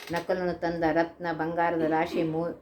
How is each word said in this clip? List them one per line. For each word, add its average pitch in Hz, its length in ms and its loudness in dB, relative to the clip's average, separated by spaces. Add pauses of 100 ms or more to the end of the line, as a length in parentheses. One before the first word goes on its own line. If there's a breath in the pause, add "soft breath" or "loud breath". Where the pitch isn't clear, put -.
(120)
ನಕುಲನು 175 420 -2
ತಂದ 170 380 -2
ರತ್ನ 165 400 0
ಬಂಗಾರದ 170 500 0
ರಾಶಿ 160 420 2
ಮೂ-, 160 380 -2